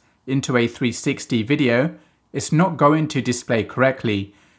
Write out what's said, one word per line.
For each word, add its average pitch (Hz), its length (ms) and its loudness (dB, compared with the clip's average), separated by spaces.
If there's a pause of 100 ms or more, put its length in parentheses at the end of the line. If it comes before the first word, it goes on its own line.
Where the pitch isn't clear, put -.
(260)
into 135 300 -2
a 117 100 4
three 117 260 -4
sixty 127 500 -4
video, 139 520 2 (380)
it's - 180 -6
not 165 280 2
going 151 300 4
to 135 120 -4
display 120 420 -2
correctly. 117 720 -2 (260)